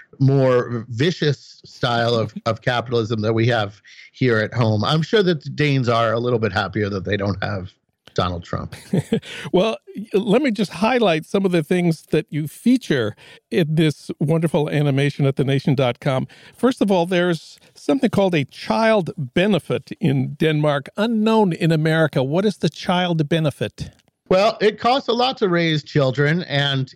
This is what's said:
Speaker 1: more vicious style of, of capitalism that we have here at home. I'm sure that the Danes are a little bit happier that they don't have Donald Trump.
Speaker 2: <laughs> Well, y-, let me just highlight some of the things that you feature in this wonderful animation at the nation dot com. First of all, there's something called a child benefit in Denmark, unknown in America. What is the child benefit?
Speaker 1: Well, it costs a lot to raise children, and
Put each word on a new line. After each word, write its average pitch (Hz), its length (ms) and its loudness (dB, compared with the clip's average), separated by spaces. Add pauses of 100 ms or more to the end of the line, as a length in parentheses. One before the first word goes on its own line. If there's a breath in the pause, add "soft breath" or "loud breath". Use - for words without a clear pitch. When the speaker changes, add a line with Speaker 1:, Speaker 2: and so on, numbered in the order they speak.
(180 loud breath)
Speaker 1:
more 127 680 2
vicious 143 760 -4
style 120 500 -2
of, 110 200 -2 (120)
of 110 160 -4
capitalism 117 580 -2
that 110 140 0
we 113 140 2
have 110 340 -2 (300 loud breath)
here 120 260 2
at 107 160 -2
home. 110 280 2
I'm 156 200 0
sure 208 200 2
that 175 220 0
the 139 60 -12
Danes 135 400 0
are 113 220 2
a 117 80 0
little 123 180 0
bit 110 140 -2
happier 101 360 -2
that 98 160 -6
they 101 140 -2
don't 98 240 -2
have 98 280 -8 (440)
Donald 90 280 -4
Trump. - 320 -10 (160)
Speaker 2:
<laughs> 170 140 0 (480 loud breath)
Well, 208 240 0 (180)
y-, 220 180 -12
let 220 300 2
me 285 80 0
just 202 220 -4
highlight 202 520 0
some 202 200 -2
of 180 80 0
the 170 100 2
things 175 480 0
that 156 200 0
you 151 180 -4
feature 143 680 0 (340 loud breath)
in 160 280 0
this 156 420 0
wonderful 160 500 0
animation 143 560 0
at 135 120 2
the 143 80 0
nation 135 320 0
dot 123 240 0
com. 131 260 -2 (300 loud breath)
First 254 240 0
of 202 100 2
all, 175 160 2
there's 180 540 -2 (140 soft breath)
something 269 360 -2
called 190 240 2
a 143 100 2
child 220 720 0
benefit 170 840 -2
in 135 340 0
Denmark, 151 640 0
unknown 214 560 2
in 165 180 0
America. 156 540 2
What 160 200 0
is 208 120 -2
the - 120 -2
child 175 600 -2
benefit? 156 600 -4 (380)
Speaker 1:
Well, 202 320 2
it 208 200 0
costs 254 280 0
a 226 40 2
lot 247 240 0
to 208 120 0
raise 165 360 0
children, 143 580 0
and 139 540 -2